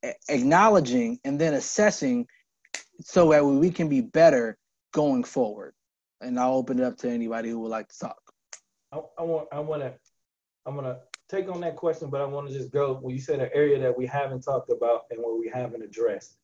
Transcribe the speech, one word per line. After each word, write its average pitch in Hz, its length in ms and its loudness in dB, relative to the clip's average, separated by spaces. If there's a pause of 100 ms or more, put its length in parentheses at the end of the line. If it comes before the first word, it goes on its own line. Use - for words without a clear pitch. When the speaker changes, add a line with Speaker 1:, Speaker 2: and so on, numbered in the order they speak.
Speaker 1:
a-, 123 100 -8 (140)
acknowledging, 196 960 4
and 143 160 -2
then 160 140 2
assessing 127 720 0 (760)
so 170 300 4
that 147 140 8
we 143 260 4
can 170 180 -2
be 139 120 2
better 123 560 4 (360)
going 139 320 2
forward? 107 500 -4 (460)
And 123 180 -6
I'll 127 160 2
open 131 240 -2
it 127 60 2
up 123 140 -4
to 123 120 -4
anybody 117 380 -4
who 117 120 -6
would 110 100 -8
like 110 180 -8
to - 100 -20
talk. - 220 -12 (720)
Speaker 2:
I, - 80 -10 (180)
I 165 40 -6
want, 165 280 -4
I 147 100 -8
wanna, 147 340 -6 (720)
I'm 143 100 -10
gonna 127 220 -8 (300)
take 190 200 -4
on 175 140 -8
that 165 140 -6
question, 160 340 -4
but 139 100 -4
I 143 40 -2
wanna 139 260 -8
just 135 200 -10
go 139 300 0
when 127 140 -8
you 135 60 -6
said 143 200 -4
an 127 140 -4
area 143 260 4
that 123 160 0
we 127 100 -4
haven't 131 360 -4
talked 135 280 -4
about 117 400 2
and 117 100 -8
what 113 180 -4
we 113 100 -4
haven't 113 340 -8
addressed. 104 600 -4